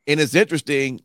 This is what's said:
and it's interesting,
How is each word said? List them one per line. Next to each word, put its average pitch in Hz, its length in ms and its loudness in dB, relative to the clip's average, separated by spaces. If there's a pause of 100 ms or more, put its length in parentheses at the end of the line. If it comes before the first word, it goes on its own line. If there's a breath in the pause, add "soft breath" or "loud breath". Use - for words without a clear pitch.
and 151 140 0
it's 139 160 0
interesting, 143 680 0